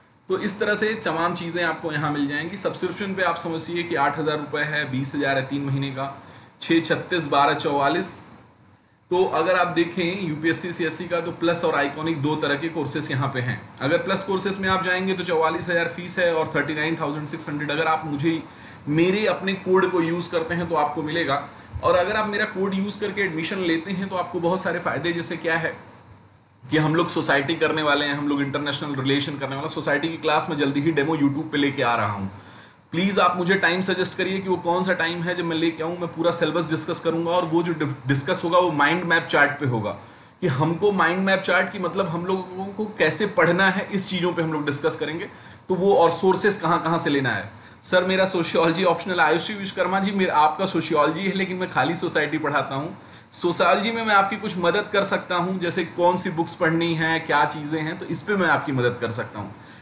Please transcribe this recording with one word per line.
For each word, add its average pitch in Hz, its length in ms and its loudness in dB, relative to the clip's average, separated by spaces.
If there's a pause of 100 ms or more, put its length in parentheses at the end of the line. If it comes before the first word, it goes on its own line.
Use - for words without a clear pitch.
(300)
तो 185 100 0
इस 202 200 -4
तरह 208 160 0
से 214 180 0
तमाम 175 420 -2
चीज़ें 170 280 -4
आपको 160 280 -2
यहाँ 147 200 -2
मिल 143 160 0
जाएंगी। 160 300 -6
Subscription 185 580 -4
पे 190 80 -2
आप 170 120 0
समझिए 170 480 -4
कि 170 120 -4
आठ 147 220 0
हज़ार 151 200 -2
रुपये 147 260 -4
है, 151 280 -2
बीस 135 240 -2
हज़ार 139 220 2
है 131 100 -2
तीन 139 180 -4
महीने 139 260 -2
का, 135 300 -8 (400)
छः 165 200 2
छत्तीस 151 460 -2
बारह 147 260 4
चौवालीस। 147 640 0 (920)
तो 185 160 4
अगर 175 340 2
आप 175 80 2
देखें 170 600 -2
यूपीएससी 160 440 -2
सीएससी 170 360 -4
का, 170 140 -2
तो 165 100 -6
प्लस 170 320 0
और 156 120 2
iconic 143 460 -2
दो 151 140 0
तरह 147 200 0
के 156 140 -4
courses 151 420 -4
यहाँ 131 220 -2
पे - 80 -2
हैं। - 380 -6
अगर 147 180 2
plus 185 260 -2
courses 190 340 -2
में 190 120 0
आप 185 140 2
जाएंगे, 185 300 0
तो 180 100 -4
चौवालीस 170 460 0
हज़ार 170 180 2
fees 175 320 -6
है 170 160 4
और 156 200 0
थर्टी 147 200 0
नाइन 160 240 0
थाउजेंड 147 280 -4
सिक्स 160 220 -8
हंड्रेड। 147 220 -4
अगर 156 160 0
आप 160 180 0
मुझे, 156 380 0 (440)
मेरे 185 380 2
अपने 190 280 0
code 185 380 2
को 175 100 2
यूज़ 170 300 -2
करते 170 240 -2
हैं, 170 140 -2
तो 165 60 -2
आपको 147 280 0
मिलेगा। 151 460 -2 (340)
और 170 120 6
अगर 185 200 2
आप 214 120 0
मेरा 208 180 0
code 190 280 -2
use 196 280 -2
करके 202 200 -2
admission 170 360 -2
लेते 165 340 -2
हैं, 190 180 -4
तो 190 60 -6
आपको 175 240 -4
बहुत 180 220 0
सारे 170 180 -2
फ़ायदे, 160 340 -2
जैसे 170 240 -6
क्या 165 200 0
है, 160 280 -6 (840)
कि 156 60 4
हम 156 180 4
लोग 170 140 2
society 147 460 2
करने 156 260 0
वाले 147 240 2
हैं, 143 80 0
हम 147 140 -2
लोग 143 140 0
international 143 540 -4
relation 139 360 0
करने 135 240 -6
वाले 147 120 -4
हैं। 151 60 -6
Society 151 360 0
की 165 80 -6
class 156 320 0
में 151 80 -4
जल्दी 143 240 2
ही 160 100 2
demo 151 240 2
YouTube 143 360 0
पे 147 60 -2
लेके 139 260 0
आ 117 120 2
रहा 107 160 0
हूँ। 98 200 -6 (600)
Please 190 280 0
आप 180 180 4
मुझे 185 180 2
time 180 260 2
सजेस्ट 185 360 -2
करिए 190 220 -2
कि 185 100 -4
वो 180 80 2
कौन 175 260 0
सा 180 100 2
time 170 300 -2
है 175 120 -2
जब 175 100 -2
मैं 165 100 -2
लेके 160 280 0
आऊँ। 175 140 -4
मैं 175 100 -4
पूरा 165 240 0
syllabus 160 380 0
discuss 156 300 -2
करूँगा 165 320 0
और 180 140 2
वो 165 180 2
जो 170 100 0
डि-, 139 340 -4
discuss 135 360 0
होगा 175 140 4
वो 180 140 4
mind 151 320 2
map 165 200 2
चार्ट 147 280 4
पे 143 140 -4
होगा 113 260 0 (500)
कि 185 60 0
हमको 165 440 2
mind 180 340 2
map 190 140 4
chart 190 320 2
की 208 80 -8
मतलब 180 280 -2
हम 170 180 -4
लोगों 190 400 -4
को 208 200 -6
कैसे 196 400 2
पढ़ना 185 440 4
है, 185 220 0
इस 196 180 0
चीज़ों 175 240 0
पे 170 80 -2
हम 160 120 0
लोग 147 120 -2
discuss 147 300 0
करेंगे। 156 340 -6 (400)
तो 185 60 0
वो 190 200 4
और 165 160 8
sources 185 460 4
कहाँ 160 260 2
कहाँ 165 140 2
से 160 120 0
लेना 139 200 2
है। 101 200 -4 (340)
Sir 180 200 4
मेरा 185 220 2
sociology 170 580 2
optional, 175 360 2
आयुषी 165 340 2
विश्वकर्मा 190 460 -2
जी 190 120 0
मेरा, 185 240 2
आपका 156 300 4
सोशियोलॉजी 160 560 2
है 185 120 -2
लेकिन 190 240 -2
मैं 180 120 -4
खाली 147 260 0
society 156 420 -2
पढ़ाता 143 380 -2
हूँ। 160 220 -6 (340)
सोशियोलॉजी 190 600 2
में 226 140 -4
मैं 208 100 4
आपकी 196 220 4
कुछ 196 200 -6
मदद 202 360 0
कर 196 100 4
सकता 185 320 -2
हूँ, 185 240 -2
जैसे 175 260 -2
कौन 175 320 2
सी 185 120 -4
बुक्स 160 260 -2
पढ़नी 165 400 2
है, 160 240 0
क्या 147 260 2
चीज़ें 151 360 -4
हैं, 160 180 -6
तो - 60 -12
इस - 160 -4
पे 208 140 -2
मैं 180 120 2
आपकी 139 240 2
मदद 123 300 0
कर 113 100 -2
सकता 110 280 -8
हूँ। - 160 -10 (260)